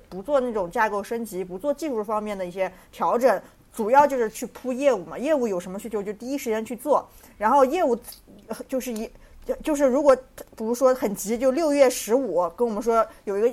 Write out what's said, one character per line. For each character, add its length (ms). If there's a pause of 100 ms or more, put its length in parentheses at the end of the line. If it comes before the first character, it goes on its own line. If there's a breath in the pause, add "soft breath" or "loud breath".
(100)
不 120
做 160
那 140
种 180
架 200
构 120
升 220
级， 180
不 160
做 140
技 160
术 160
方 180
面 140
的 80
一 60
些 200 (220 loud breath)
调 260
整， 240 (300 loud breath)
主 180
要 160
就 120
是 100
去 200
铺 220
业 220
务 140
嘛， 120
业 160
务 140
有 100
什 120
么 80
需 100
求 140
就 100
第 180
一 60
时 140
间 120
去 140
做， 320 (300 loud breath)
然 120
后 140
业 180
务， 160 (500)
呃， 80 (120)
就 100
是 140
一， 180 (360 soft breath)
就， 100
就 180
是 120
如 160
果， 120
比 480
如 120
说 200
很 200
急， 240
就 120
六 220
月 160
十 260
五 360
跟 180
我 20
们 120
说 220 (200 loud breath)
有 140
一 20
个， 120